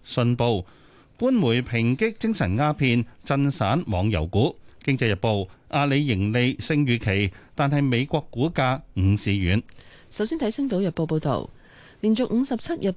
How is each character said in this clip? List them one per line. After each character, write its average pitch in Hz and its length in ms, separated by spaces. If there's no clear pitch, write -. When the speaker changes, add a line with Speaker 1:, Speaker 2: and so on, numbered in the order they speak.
Speaker 1:
信 120 320
報： 117 300
官 254 120
媒 123 300
抨 120 340
擊 220 220
精 226 160
神 101 240
鴉 151 160
片， 120 320
震 139 280
散 120 340
網 101 240
遊 82 160
股。 104 300
經 135 140
濟 117 120
日 104 60
報： 101 320
阿 143 180
里 143 220
盈 104 240
利 123 240
勝 - 220
預 127 200
期， 101 360
但 143 160
係 143 140
美 127 220
國 147 240
股 131 200
價 135 300
午 98 240
市 104 140
軟。 98 300
Speaker 2:
首 - 140
先 320 160
睇 294 100
星 277 200
島 190 100
日 196 80
報 160 180
報 156 140
道， 131 300
連 214 160
續 233 180
五 247 120
十 262 100
七 - 200
日 190 220